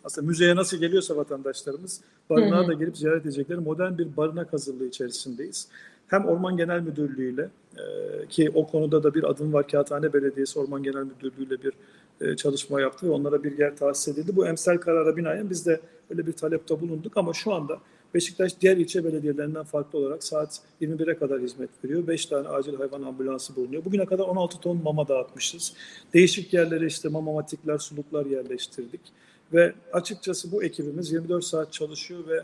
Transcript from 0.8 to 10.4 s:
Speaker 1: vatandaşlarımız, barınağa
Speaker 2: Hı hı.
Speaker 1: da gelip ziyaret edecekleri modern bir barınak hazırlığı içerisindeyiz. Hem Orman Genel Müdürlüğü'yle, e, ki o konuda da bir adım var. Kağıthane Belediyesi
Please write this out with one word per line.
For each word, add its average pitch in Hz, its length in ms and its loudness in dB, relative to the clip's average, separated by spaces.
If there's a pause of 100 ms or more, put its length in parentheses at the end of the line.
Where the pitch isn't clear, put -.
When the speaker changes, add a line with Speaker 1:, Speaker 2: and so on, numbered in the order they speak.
Speaker 1:
vatandaşlarımız, 143 840 -6 (300)
barınağa 208 280 6
Speaker 2:
Hı 185 60 6
hı. 175 40 0
Speaker 1:
da 170 40 2
gelip 160 240 -2
ziyaret 156 260 2
edecekleri 143 360 -4
modern 170 400 -2
bir 156 180 -2
barınak 156 360 -2
hazırlığı 131 340 -4
içerisindeyiz. 127 800 -8 (400)
Hem 196 160 2
Orman 180 320 2
Genel 170 240 0
Müdürlüğü'yle, 131 680 -4 (280)
e, - 60 -14 (440)
ki 151 280 4
o 156 120 6
konuda 156 360 2
da 147 120 4
bir 156 160 2
adım 151 220 0
var. 143 160 4
Kağıthane 147 440 0
Belediyesi 139 460 2